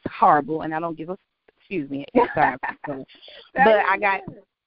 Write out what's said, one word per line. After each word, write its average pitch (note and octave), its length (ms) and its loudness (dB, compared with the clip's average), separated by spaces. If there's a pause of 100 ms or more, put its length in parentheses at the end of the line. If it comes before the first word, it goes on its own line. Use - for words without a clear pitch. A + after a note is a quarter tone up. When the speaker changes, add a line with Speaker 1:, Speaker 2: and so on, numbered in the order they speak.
(100)
Speaker 1:
horrible, D#3 520 2
and D#3+ 120 -6
I D#3 60 -6
don't E3 160 -6
give E3 140 -12
a, G3 60 -10 (400)
excuse F3 320 -8
me, - 160 -8 (100)
Speaker 2:
<laughs> A#4 200 2
Speaker 1:
sorry. C3+ 280 2
Speaker 2:
That - 440 -10 (480)
Speaker 1:
But A3 240 6
Speaker 2:
is F#3+ 100 0
Speaker 1:
I G3 100 2
got G3 280 -2
Speaker 2:
good. - 160 -16 (240)